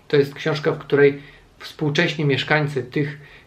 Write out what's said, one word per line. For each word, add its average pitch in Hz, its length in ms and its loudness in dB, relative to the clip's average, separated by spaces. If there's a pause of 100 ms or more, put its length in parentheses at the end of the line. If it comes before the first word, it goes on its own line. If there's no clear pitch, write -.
to 147 100 2
jest 143 180 2
książka, 151 360 -2
w 143 60 -6
której 143 440 4 (380)
współcześni 156 680 -2
mieszkańcy 143 580 0
tych - 340 -4 (300)